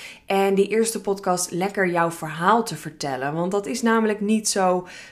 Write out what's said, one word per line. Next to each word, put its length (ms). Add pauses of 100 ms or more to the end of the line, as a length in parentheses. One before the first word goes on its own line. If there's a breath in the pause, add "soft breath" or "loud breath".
(260 loud breath)
en 300
die 120
eerste 340
podcast 500
lekker 380
jouw 220
verhaal 520
te 120
vertellen. 580
Want 180
dat 140
is 160
namelijk 400
niet 280
zo 380 (240 loud breath)